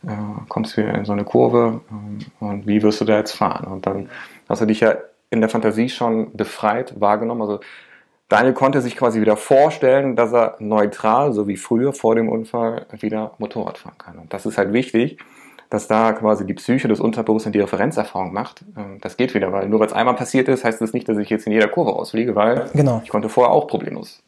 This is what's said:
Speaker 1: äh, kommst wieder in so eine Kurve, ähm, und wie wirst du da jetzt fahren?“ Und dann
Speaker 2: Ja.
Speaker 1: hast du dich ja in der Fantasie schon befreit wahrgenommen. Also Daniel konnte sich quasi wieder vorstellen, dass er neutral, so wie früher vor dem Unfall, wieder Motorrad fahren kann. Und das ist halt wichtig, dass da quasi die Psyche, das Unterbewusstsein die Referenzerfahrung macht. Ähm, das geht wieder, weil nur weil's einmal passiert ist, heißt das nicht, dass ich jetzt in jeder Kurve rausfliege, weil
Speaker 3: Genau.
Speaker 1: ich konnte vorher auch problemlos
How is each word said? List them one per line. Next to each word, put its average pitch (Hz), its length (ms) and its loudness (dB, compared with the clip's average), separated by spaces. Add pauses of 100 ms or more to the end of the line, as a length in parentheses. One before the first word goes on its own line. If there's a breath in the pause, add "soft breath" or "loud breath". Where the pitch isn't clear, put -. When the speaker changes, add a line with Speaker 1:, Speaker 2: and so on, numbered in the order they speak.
Speaker 1:
äh, - 20 -8 (420)
kommst 110 260 -4
wieder 107 180 -2
in 104 120 -4
so 104 60 -4
eine 104 120 -2
Kurve, 120 560 2 (100)
ähm, 104 280 -12 (220)
und 101 260 -8
wie 104 160 2
wirst 107 180 2
du 107 60 0
da 107 100 4
jetzt 107 160 -2
fahren?“ - 340 -2
Und 95 200 -8
dann 98 160 -4
Speaker 2:
Ja. 98 60 -14 (420 loud breath)
Speaker 1:
hast 107 100 -2
du 110 60 2
dich 110 140 0
ja 113 140 6 (360)
in 117 100 0
der 110 80 2
Fantasie 113 400 0
schon 113 480 -2
befreit 107 640 -2
wahrgenommen. 110 400 0
Also 104 200 -4 (680 loud breath)
Daniel 120 240 4
konnte 135 300 2
sich 120 120 -6
quasi 113 280 0
wieder 107 160 4
vorstellen, 139 800 4
dass 117 180 2
er 117 240 2
neutral, 107 720 2
so 104 160 -2
wie 98 80 -2
früher 123 380 0
vor 113 200 2
dem 113 140 2
Unfall, 113 560 -4 (160)
wieder 107 380 -4
Motorrad - 400 -8
fahren - 180 -20
kann. 85 220 -20
Und 82 160 -14
das 98 100 -12
ist 107 140 -4
halt 101 160 0
wichtig, 127 420 0 (540 loud breath)
dass 104 180 -4
da 110 240 4
quasi 107 340 0
die 98 60 -6
Psyche, 127 360 -2
das 107 120 2
Unterbewusstsein 110 540 0
die 104 60 4
Referenzerfahrung 95 720 -2
macht. - 280 -8 (140)
Ähm, 101 240 -14
das - 160 -10
geht 123 160 0
wieder, 95 200 0
weil 98 180 -2
nur 110 100 4
weil's 110 140 2
einmal 117 220 2
passiert 127 320 0
ist, 131 160 0
heißt 113 180 -2
das 110 100 -4
nicht, 123 160 -4
dass 110 80 0
ich 104 140 -4
jetzt 110 160 0
in 107 80 -2
jeder 110 140 6
Kurve 139 240 0
rausfliege, 120 440 -2
weil 113 380 2
Speaker 3:
Genau. 131 280 2
Speaker 1:
ich - 60 -18
konnte 110 220 -2
vorher 123 240 4
auch 151 140 2
problemlos - 600 -8